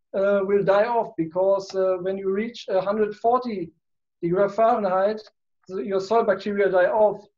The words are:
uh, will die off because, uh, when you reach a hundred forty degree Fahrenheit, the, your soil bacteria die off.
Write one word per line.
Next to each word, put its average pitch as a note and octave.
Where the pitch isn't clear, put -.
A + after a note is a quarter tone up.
uh, G3+
will G3
die G3+
off A#3
because, F#3+
uh, F#3+
when F#3+
you F#3+
reach A3+
a F#3+
hundred G#3
forty A#3
degree F3+
Fahrenheit, G#3+
the, F#3+
your G3
soil A3
bacteria G3+
die F3+
off. G#3